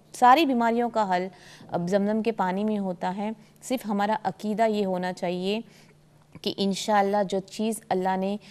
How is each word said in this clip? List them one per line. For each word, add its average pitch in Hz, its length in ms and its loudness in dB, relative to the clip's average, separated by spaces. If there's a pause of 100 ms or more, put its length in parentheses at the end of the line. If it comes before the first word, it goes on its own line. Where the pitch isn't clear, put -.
(140)
सारी 262 320 8
बीमारियों 233 420 2
का 220 160 0
हल 185 260 -2 (420)
अब 175 140 -2
जमजम 202 360 2
के 220 100 0
पानी 190 320 -2
में 214 140 0
होता 185 300 -4
है। 202 280 -6 (260)
सिर्फ 247 240 -4
हमारा 202 280 0
अकीदा 214 520 -2
ये 208 160 0
होना 185 300 -2
चाहिए 185 520 -4 (760)
कि 208 80 -4
इंशाल्लाह 196 720 0
जो 190 180 -2
चीज़ 214 400 -6 (100)
अल्लाह 190 260 0
ने, 196 220 -2 (120)